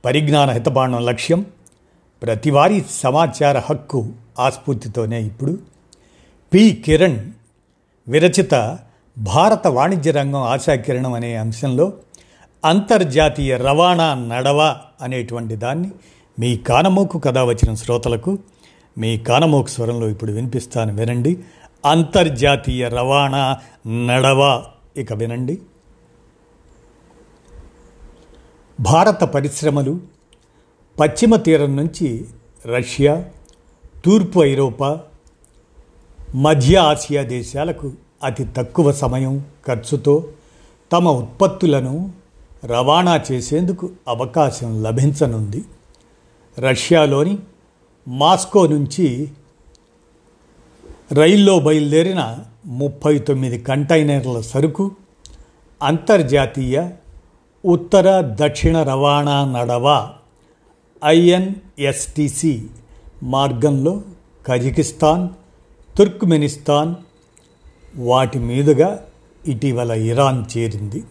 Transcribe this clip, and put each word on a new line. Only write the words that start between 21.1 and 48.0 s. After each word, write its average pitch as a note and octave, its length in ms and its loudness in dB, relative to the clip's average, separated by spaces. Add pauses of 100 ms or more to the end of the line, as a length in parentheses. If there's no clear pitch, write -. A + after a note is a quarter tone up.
అంతర్జాతీయ C#3+ 1040 0
రవాణా C3+ 680 0 (300)
నడవ. B2+ 800 0 (320)
ఇక A#2+ 160 -10
వినండి. A#2 460 -6 (3250)
భారత F3 440 4
పరిశ్రమలు C#3+ 760 -2 (1000)
పశ్చిమ A3 360 4
తీరం D3 400 2
నుంచి C#3 500 -6 (400)
రష్యా, C#3 580 0 (800)
తూర్పు F#3 400 4
ఐరోపా, C#3 560 -2 (1300)
మధ్య C#3+ 420 4
ఆసియా D3+ 460 2
దేశాలకు C3 680 -8 (320)
అతి C3 200 -4
తక్కువ C#3 480 0
సమయం, C3+ 520 -2 (240)
ఖర్చుతో C#3+ 600 0 (640)
తమ F3 160 4
ఉత్పత్తులను D#3 1040 -2 (520)
రవాణా D3 560 2 (120)
చేసేందుకు F3 580 -2 (180)
అవకాశం A#2+ 760 -2
లభించనుంది. B2+ 840 -2 (920)
రష్యాలోని D3 800 2 (720)